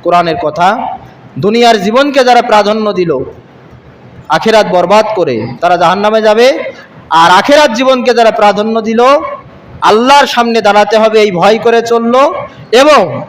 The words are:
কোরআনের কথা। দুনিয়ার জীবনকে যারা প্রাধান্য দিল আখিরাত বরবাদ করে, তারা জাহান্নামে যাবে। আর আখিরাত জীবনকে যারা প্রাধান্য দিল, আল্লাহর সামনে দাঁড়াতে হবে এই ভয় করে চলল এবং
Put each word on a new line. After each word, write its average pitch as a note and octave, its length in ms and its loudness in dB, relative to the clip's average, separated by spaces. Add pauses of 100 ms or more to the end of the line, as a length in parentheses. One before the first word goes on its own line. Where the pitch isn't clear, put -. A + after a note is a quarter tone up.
কোরআনের E3+ 400 -2
কথা। F3 540 -4 (420)
দুনিয়ার A3 440 0
জীবনকে C4 420 0
যারা A#3+ 180 4
প্রাধান্য G#3+ 500 -2
দিল F3 260 -4 (1080)
আখিরাত G#3 420 0
বরবাদ F#3 360 0 (100)
করে, B2 300 -4 (140)
তারা F3 160 0
জাহান্নামে G3+ 460 0
যাবে। A3+ 360 2 (520)
আর F3 200 2
আখিরাত C4+ 420 2
জীবনকে B3 420 -2
যারা A3+ 160 2
প্রাধান্য G#3+ 500 0
দিল, A3 200 -4 (840)
আল্লাহর B3 440 2
সামনে A#3 340 -2
দাঁড়াতে G#3 380 0
হবে A3 220 2
এই G#3+ 100 2
ভয় G3 280 2
করে A#3 240 0
চলল A#3 320 -2 (580)
এবং A#3 560 2